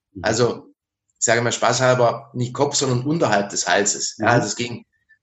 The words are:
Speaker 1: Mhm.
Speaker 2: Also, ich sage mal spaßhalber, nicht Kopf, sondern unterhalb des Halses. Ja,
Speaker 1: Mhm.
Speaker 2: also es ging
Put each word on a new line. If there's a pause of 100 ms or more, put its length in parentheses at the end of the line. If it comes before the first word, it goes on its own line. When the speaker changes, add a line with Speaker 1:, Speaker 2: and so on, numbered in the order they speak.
(140)
Speaker 1:
Mhm.
Speaker 2:
Also, (440)
ich
sage
mal
spaßhalber,
nicht
Kopf,
sondern
unterhalb
des
Halses.
Ja,
Speaker 1:
Mhm.
Speaker 2:
also
es
ging (360)